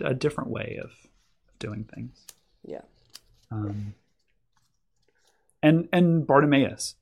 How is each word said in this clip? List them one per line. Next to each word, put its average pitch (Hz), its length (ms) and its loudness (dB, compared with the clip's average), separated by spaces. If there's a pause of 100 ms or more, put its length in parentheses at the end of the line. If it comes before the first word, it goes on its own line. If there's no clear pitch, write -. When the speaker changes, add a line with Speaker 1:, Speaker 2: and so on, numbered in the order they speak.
Speaker 1:
a 139 80 0
different 147 360 -4
way - 320 -8
of - 100 -14 (680)
doing 107 240 -10
things. - 420 -16 (400)
Speaker 2:
Yeah. - 160 -14 (680)
Speaker 1:
Um, 104 420 -8 (1700)
and, 160 300 4
and 170 340 4
Bartimaeus, 139 760 2